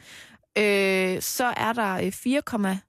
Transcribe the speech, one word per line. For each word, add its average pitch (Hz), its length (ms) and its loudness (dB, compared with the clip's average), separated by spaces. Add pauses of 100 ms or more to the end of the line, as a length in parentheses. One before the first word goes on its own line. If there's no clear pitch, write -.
(580)
Øh, 190 640 2
så - 220 -2 (120)
er 220 160 0
der, 214 220 0
øh, 180 180 -2
fire 277 300 0
komma 196 360 -2 (100)